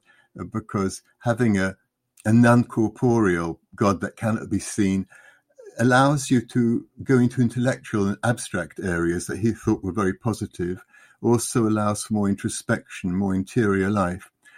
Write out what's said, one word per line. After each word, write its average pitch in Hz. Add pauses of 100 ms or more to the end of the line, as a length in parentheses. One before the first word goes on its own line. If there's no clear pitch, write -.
(400)
uh, 95
because 98 (180)
having 113
a, 95 (480)
a 110
non-corporeal 113 (160)
God 98
that -
cannot 110
be 101
seen 95 (720)
allows 135
you 123
to 120 (180)
go 131
into 123
intellectual 120
and 101
abstract 107
areas 87
that 73
he 110
thought -
were 92
very 95
positive, 95 (380)
also 113
allows 107
for -
more 101
introspection, -
more 95
interior 95
life. 90 (260)